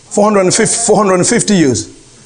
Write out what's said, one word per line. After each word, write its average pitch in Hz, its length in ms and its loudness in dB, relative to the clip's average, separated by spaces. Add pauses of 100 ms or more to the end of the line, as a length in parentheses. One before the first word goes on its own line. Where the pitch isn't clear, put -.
(160)
Four 208 160 2
hundred 190 240 0
fifty, - 220 -2 (100)
four 208 100 2
hundred 185 280 0
fifty 214 320 0
years 139 320 0 (380)